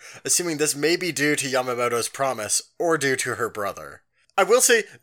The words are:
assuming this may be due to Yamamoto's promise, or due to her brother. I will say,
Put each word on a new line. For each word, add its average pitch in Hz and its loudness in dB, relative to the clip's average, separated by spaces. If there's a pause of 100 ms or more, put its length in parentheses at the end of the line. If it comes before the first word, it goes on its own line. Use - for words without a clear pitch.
(260)
assuming 175 0
this 147 0
may 151 2
be 175 -4
due 147 2
to 139 -4
Yamamoto's 120 0
promise, 120 -2 (160)
or 165 2
due 131 0
to 123 -4
her 113 -4
brother. 87 -8 (360)
I 196 4
will 220 6
say, 226 4 (200)